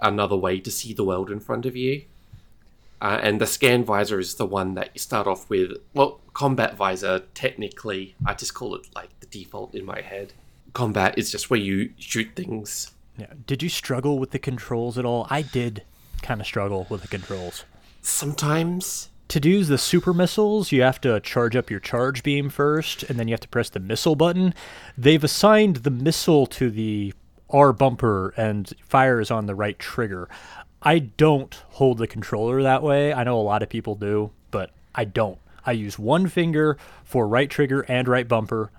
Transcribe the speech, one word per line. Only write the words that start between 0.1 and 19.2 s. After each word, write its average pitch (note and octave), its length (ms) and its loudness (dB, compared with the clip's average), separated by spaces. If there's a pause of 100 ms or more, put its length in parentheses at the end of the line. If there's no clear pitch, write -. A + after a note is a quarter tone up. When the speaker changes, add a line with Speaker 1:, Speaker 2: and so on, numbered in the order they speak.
Speaker 1:
way F#2 240 0
to G#2 100 -10
see A2+ 240 -8
the G2+ 100 -2
world F#2+ 260 -2
in G#2 100 -10
front A#2 260 -6
of B2+ 100 -8
you. C3+ 260 -2 (960)
Uh, G#2+ 220 0
and G#2+ 180 2
the A2 60 2
scan B2 380 4
visor G#2 340 0
is F2+ 180 -6
the A2+ 100 -4
one F#2+ 280 -2
that F#2+ 200 -6
you - 40 -20
start G#2 280 -4
off F#2+ 240 -4
with. F#2 220 0 (200)
Well, C#3+ 280 0 (120)
combat C3 440 0
visor, F#2+ 440 -2 (140)
technically. G2+ 800 -8 (100)
I G2 100 -2
just - 200 -10
call G#2+ 200 -10
it, F#2 200 -14
like, - 160 -16 (100)
the - 60 -20
default G#2 480 -16
in G2 100 -10
my G2 160 -12
head. G2 320 -14 (400)
Combat G#2 460 0
is A2 120 -2
just - 200 -6
where A2+ 100 2
you G2 380 -2
shoot A2 360 -6
things. A2+ 580 -10 (260)
Speaker 2:
Yeah. G#2+ 80 -14 (200)
Did C3+ 160 -4
you E3+ 60 -2
struggle C3+ 500 -2
with C3 120 -4
the C#3 80 -4
controls A#2+ 600 -4
at B2 60 -2
all? A#2+ 260 -2
I D3 120 0
did A#2+ 400 -4 (400)
kinda G#2+ 220 -6
struggle G2 440 -4
with G2 140 -6
the - 60 -16
controls. F#2 560 -10 (360)
Speaker 1:
Sometimes. D#3+ 1080 -2 (180)